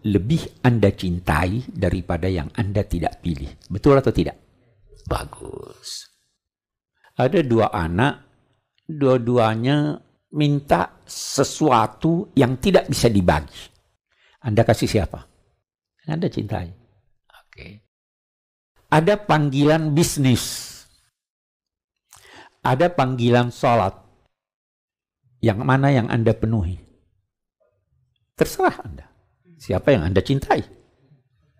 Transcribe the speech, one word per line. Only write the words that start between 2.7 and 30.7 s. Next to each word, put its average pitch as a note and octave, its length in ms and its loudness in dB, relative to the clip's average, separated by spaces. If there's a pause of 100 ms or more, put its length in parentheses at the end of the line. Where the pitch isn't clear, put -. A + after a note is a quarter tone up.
tidak - 400 -6
pilih. C#2+ 320 -8 (160)
Betul C3+ 320 4
atau A#2+ 80 2
tidak? D#2 240 -2 (720)
Bagus. - 1040 -12 (1000)
Ada C#3 320 0
dua A2+ 240 2
anak, F#2 560 -2 (640)
dua-duanya B2+ 1120 0 (320)
minta D3 720 0
sesuatu D3 1300 0
yang B2+ 240 2
tidak F#3 320 2
bisa B2 160 0
dibagi. F2+ 640 0 (720)
Anda A2 240 2
kasih A2+ 240 0
siapa? - 320 -2 (840)
Yang D#3 60 -10
Anda D#3 180 -4
cintai. F#2+ 400 -8 (640)
Oke. - 380 -20 (1200)
Ada E3 240 4
panggilan D3+ 800 2
bisnis. - 800 0 (1900)
Ada C3+ 240 2
panggilan A#2+ 640 2
sholat. A2+ 400 2 (1400)
Yang G#2+ 240 0
mana C#3 320 2
yang A2 160 0
Anda A2+ 240 2
penuhi? G#2 480 -2 (1500)
Terserah - 480 -2
Anda. - 240 -16 (480)
Siapa G2 400 0
yang F2+ 160 0
Anda F#2+ 80 2
cintai? - 480 -2 (920)